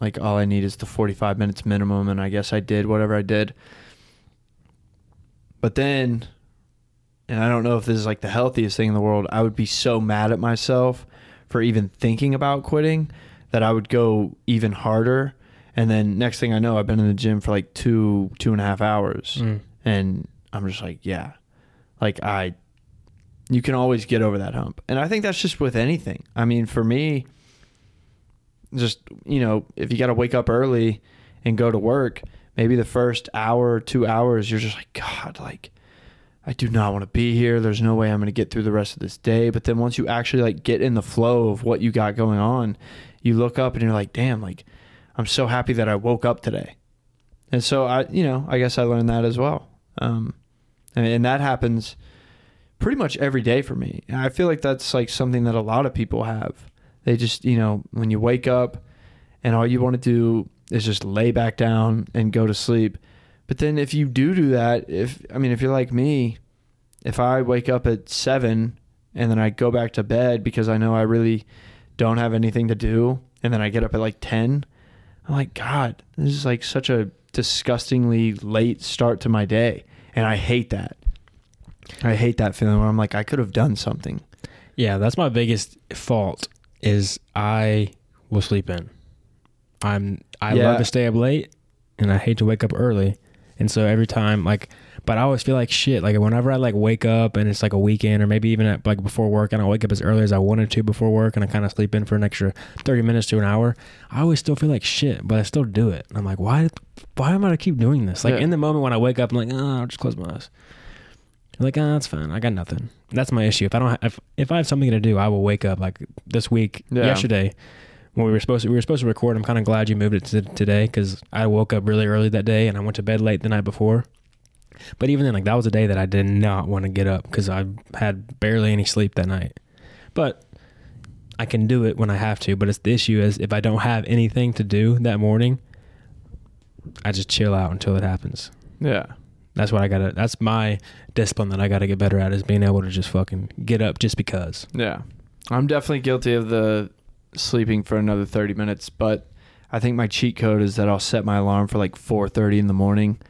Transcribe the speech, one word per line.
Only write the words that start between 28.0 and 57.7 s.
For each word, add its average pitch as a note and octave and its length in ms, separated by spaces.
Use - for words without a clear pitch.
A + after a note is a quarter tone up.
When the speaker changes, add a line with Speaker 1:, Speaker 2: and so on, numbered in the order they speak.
Speaker 1:
just, A#2+ 240
you C#3+ 140
know, A2 280
if - 160
you A#2 60
gotta B2+ 160
wake A#2+ 200
up A#2+ 160
early A#2 500
and A2+ 120
go A#2 140
to A2 80
work, A#2+ 440
maybe A#2 180
the A#2 100
first B2 500
hour A#2+ 400
or A2+ 60
two A#2+ 240
hours, A2+ 460
you're A2 80
just A2 180
like, - 180
"God, - 440
like, - 320
I B2+ 100
do B2 140
not G#2+ 240
wanna G2 140
be A#2+ 300
here. A#2 240
There's A2 200
no A2+ 140
way A2 160
I'm G#2+ 80
gonna G#2 140
get - 180
through A2 140
the G#2+ 80
rest G#2 220
of - 40
this F#2 180
day." A#2 340
But A2 120
then A#2 160
once A#2+ 180
you B2 120
actually, A#2+ 340
like, G#2+ 220
get A#2+ 180
in B2+ 120
the G#2+ 80
flow A#2 480
of G#2 120
what A#2 180
you A2+ 120
got G#2+ 240
going A2 240
on, A2+ 360
you A#2+ 120
look A#2+ 240
up B2+ 140
and A#2 100
you're A2+ 100
like, G2+ 200
"Damn, A#2 300
like, F#2 220
I'm A#2+ 80
so B2+ 220
happy B2 260
that A2+ 160
I G#2+ 60
woke A2+ 320
up A#2+ 140
today." G2+ 360
And B2 140
so C3+ 220
I, B2+ 240
you F3+ 120
know, C3+ 260
I B2+ 100
guess B2 180
I B2+ 60
learned A#2 260
that A#2 160
as A#2 140
well. D3 320
Um, A#2 360
and, A#2 120
and A#2 180
that C3+ 160
happens A#2+ 560
pretty C#4 200
much E3+ 180
every C3+ 240
day A#2+ 220
for C3+ 120
me. - 340
And B2+ 100
I C3 100
feel F3+ 180
like D#3 140
that's, C3+ 320
like, A#2+ 160
something B2 360
that A#2 100
a A2+ 80
lot A2+ 240
of B2+ 80
people A2+ 300
have. - 460
They A#2+ 120
just, A#2 300
you B2 100
know, G#2+ 260